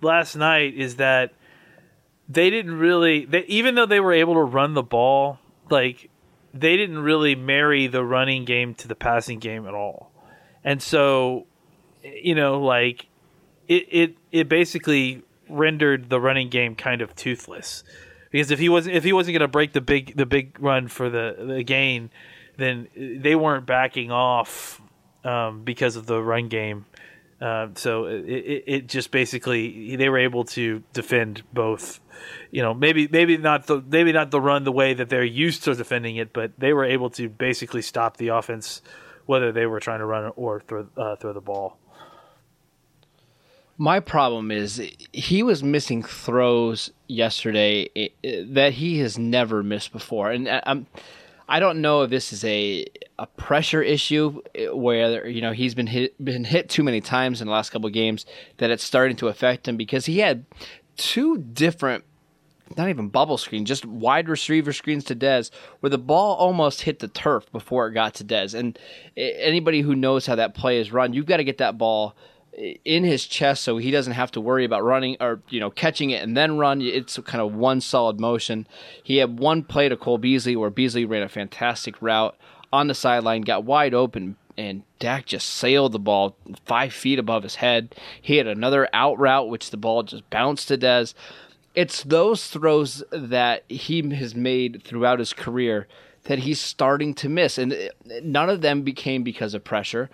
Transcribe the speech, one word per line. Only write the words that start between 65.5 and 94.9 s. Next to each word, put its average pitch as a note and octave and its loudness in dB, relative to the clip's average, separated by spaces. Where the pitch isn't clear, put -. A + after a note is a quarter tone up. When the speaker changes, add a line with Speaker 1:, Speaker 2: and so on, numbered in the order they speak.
Speaker 2:
where C#3 0
the C3+ 2
ball E3+ 2
almost F3 2
hit D3+ -2
the A2+ -10
turf - -2
before A#2+ -2
it A2+ -8
got A2 0
to G#2 -14
Dez. G#2 -2
And A#2+ -4
a-, B2 -4
anybody D#3+ 2
who C#3+ 0
knows C3 2
how C3 -2
that A2 0
play B2 0
is G#2+ -4
run, B2 2
you've D3 -2
gotta E3 2
get C3+ -4
that A#2 0
ball G#2+ 0
in E3+ 2
his D#3+ 0
chest C#3 0
so A#2 0
he B2 -2
doesn't C3 0
have B2 -2
to A2+ -6
worry B2 2
about A2 0
running C3 2
or, A#2 -2
you A#2+ -6
know, G#2 -4
catching D3+ -2
it G2+ -2
and A2+ -4
then D3+ 2
run. C#3 2
It's B2+ -4
kind A#2+ -6
of G#2+ -2
one B2+ 2
solid A2+ 0
motion. A2+ -2
He C3+ 0
had A#2+ 2
one D#3 2
play C#3+ 2
to B2+ 0
Cole A#2+ 0
Beasley B2 2
where G#2+ 0
Beasley A#2+ 0
ran G#2+ -2
a G2 -4
fantastic A#2 -6
route A2 2
on C#3+ 4
the C#3 -2
sideline, A2+ 2
got G#2+ 0
wide C#3 2
open, A2+ -2
and G2+ -8
Dak B2+ -4
just - -6
sailed C3+ 2
the G#2+ -4
ball G2+ 0
five B2 0
feet C3 0
above A2 -2
his G2 -12
head. A#2 0
He D3 2
had B2 4
another B2 2
out A#2+ 2
route, C3 4
which A#2 -8
the A2+ -10
ball A2+ 0
just G#2+ -12
bounced C3+ 0
to C#3 2
Dez. B2 2
It's F3 0
those E3+ 2
throws D3+ 0
that B2 0
he D#3 -4
has B2 -6
made B2 -2
throughout A#2+ 2